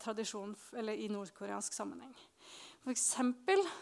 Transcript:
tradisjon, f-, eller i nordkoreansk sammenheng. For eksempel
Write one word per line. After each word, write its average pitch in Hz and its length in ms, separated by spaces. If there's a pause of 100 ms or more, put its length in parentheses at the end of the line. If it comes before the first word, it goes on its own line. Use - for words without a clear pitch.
tradisjon, 214 560
f-, - 240
eller 214 200
i 220 120
nordkoreansk 202 640
sammenheng. 226 360 (720)
For 254 80
eksempel 254 680 (180)